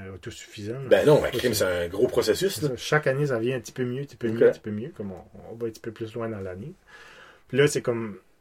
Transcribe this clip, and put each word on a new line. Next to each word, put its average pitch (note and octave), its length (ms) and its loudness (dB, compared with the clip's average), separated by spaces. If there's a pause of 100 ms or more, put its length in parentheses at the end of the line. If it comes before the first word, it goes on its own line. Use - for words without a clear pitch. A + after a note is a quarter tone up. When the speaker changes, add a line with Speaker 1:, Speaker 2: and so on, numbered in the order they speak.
Speaker 1:
à F#2+ 60 -12
autosuffisant, G#2 680 -12
là. C3+ 100 -10
Speaker 2:
Ben G2 160 6
non, D3 160 8
ben, - 100 -2
Speaker 1:
Faut A#2+ 60 -6
Speaker 2:
crime, A#2+ 140 2
Speaker 1:
que G2+ 60 0
Speaker 2:
c'est G#2 80 2
un F2 220 0
gros G#2 200 2
processus, F#3+ 480 2
Speaker 1:
c'est - 80 -6
Speaker 2:
là. D3 60 2
Speaker 1:
ça. B2 80 -6
Chaque D3+ 300 0
année, C#3 200 2
ça B2+ 120 0
vient B2+ 180 0
un - 20 -8
petit - 120 -14
peu C3 120 -6
mieux, B2 180 -4
un C#3+ 40 -10
petit C#3 100 -18
peu A#2+ 140 -4
Speaker 2:
Ok. G#2+ 60 -2
Speaker 1:
mieux, A#2 120 8
un B2+ 40 6
petit - 80 -4
peu A2 120 -10
mieux, G#2+ 240 -6
comme G2+ 160 -8
on, F2 120 -14 (280)
on A2+ 40 -14
va A#2 120 -6
un - 20 -8
petit A2 120 -14
peu A#2 100 -10
plus A2 220 -10
loin A2+ 160 -6
dans G#2+ 100 -8
l'année. F#2+ 340 -10 (760)
Puis B2 100 -4
là, C#3+ 100 6
c'est C#3+ 140 -4
comme, A2+ 360 -4 (240)